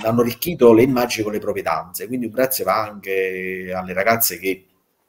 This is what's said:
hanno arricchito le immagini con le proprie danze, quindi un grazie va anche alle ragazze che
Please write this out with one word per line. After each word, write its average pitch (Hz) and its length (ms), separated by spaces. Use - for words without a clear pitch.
hanno 117 160
arricchito 120 520
le 110 100
immagini 120 420
con 104 80
le 104 80
proprie 95 240
danze, 85 420
quindi 123 200
un 104 60
grazie 123 320
va 98 160
anche 95 920
alle 92 180
ragazze 98 460
che 92 280